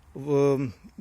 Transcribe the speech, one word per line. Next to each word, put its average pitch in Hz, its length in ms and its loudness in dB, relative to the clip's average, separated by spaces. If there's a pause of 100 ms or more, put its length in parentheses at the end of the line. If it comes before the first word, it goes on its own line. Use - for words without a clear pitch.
(140)
В-, 139 560 0 (300)